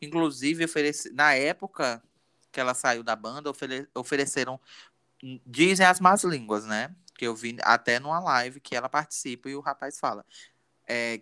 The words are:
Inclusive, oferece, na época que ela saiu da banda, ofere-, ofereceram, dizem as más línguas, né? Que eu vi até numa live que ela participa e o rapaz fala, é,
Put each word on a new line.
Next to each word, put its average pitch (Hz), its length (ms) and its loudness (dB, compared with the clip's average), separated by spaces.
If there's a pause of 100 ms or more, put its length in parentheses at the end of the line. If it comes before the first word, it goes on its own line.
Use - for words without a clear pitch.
Inclusive, 151 640 0
oferece, 151 480 0
na 143 220 4
época 135 680 -2 (500)
que - 80 -6
ela 127 140 0
saiu 120 300 0
da 117 120 -2
banda, 120 320 -8
ofere-, 135 460 -8
ofereceram, 131 680 -2 (840)
dizem 180 400 4
as 180 140 6
más 190 240 6
línguas, 110 420 -2
né? 110 240 -4 (260)
Que 123 120 -4
eu 117 80 -2
vi 117 260 -8
até 120 380 4
numa 151 200 -2
live 135 400 0
que - 160 -8
ela 123 140 -4
participa 135 600 -4
e 135 60 -8
o 143 40 -10
rapaz 143 400 -8
fala, 107 260 -4 (640)
é, 117 340 -4